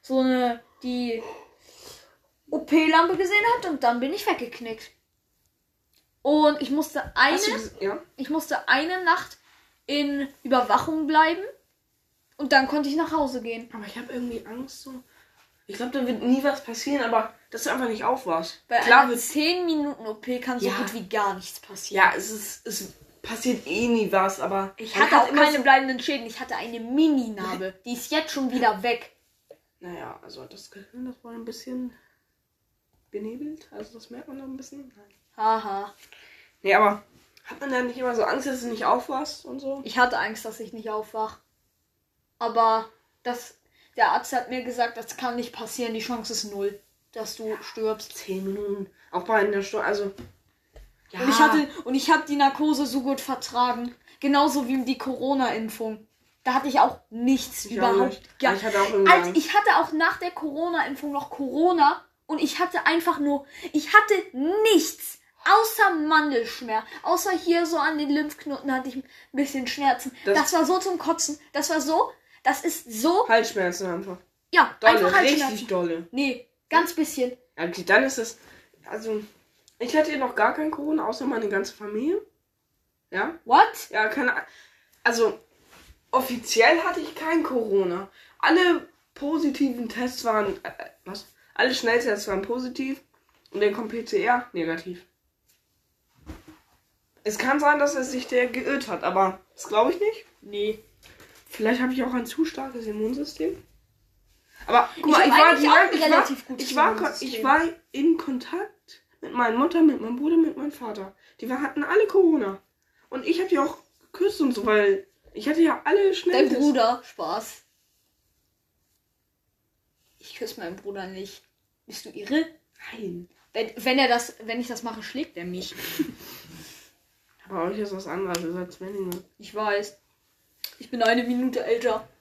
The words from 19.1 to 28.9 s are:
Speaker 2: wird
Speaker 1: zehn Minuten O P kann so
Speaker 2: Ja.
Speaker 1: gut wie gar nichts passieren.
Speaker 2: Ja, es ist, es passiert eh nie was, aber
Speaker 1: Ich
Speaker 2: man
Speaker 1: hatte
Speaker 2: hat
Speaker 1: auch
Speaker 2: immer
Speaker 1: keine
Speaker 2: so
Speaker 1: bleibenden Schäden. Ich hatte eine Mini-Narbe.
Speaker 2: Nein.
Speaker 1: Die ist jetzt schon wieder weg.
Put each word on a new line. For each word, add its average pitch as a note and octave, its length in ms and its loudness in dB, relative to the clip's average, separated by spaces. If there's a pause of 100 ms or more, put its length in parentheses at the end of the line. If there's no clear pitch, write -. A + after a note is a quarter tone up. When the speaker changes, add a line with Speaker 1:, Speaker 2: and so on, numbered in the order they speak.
Speaker 2:
wird A#3+ 100 -2
Speaker 1:
zehn F4 440 -2
Minuten D4 420 -2
O G#3+ 80 -8
P B3 240 -6
kann B3 200 -6
so - 80 -2
Speaker 2:
Ja. - 100 -2
Speaker 1:
gut A3 160 -4
wie F#3+ 140 -10
gar G3+ 280 -2
nichts - 240 -16
passieren. F#3+ 460 0
Speaker 2:
Ja, - 120 4
es G3 140 -6
ist, - 360 -12
es G3+ 260 -10 (280)
passiert - 460 -4
eh G#3+ 200 -2
nie A3 240 2
was, F#3+ 280 2
aber G3 380 -2
Speaker 1:
Ich A3 180 -12
Speaker 2:
man G3+ 100 6
Speaker 1:
hatte - 100 4
Speaker 2:
hat - 120 10
Speaker 1:
auch B3+ 40 -4
Speaker 2:
immer D4 120 6
Speaker 1:
keine D4+ 140 4
Speaker 2:
so B3 60 0
Speaker 1:
bleibenden C4 360 6
Schäden. B3+ 280 -4
Ich A3 120 -14
hatte - 160 -8
eine A#3 240 -8
Mini-Narbe. A3+ 840 0
Speaker 2:
Nein. F#3+ 80 -8 (120)
Speaker 1:
Die A#3+ 80 -6
ist - 180 -8
jetzt D#4 200 -2
schon C4 200 -2
wieder A3+ 320 2
weg. A#3+ 280 -4 (680)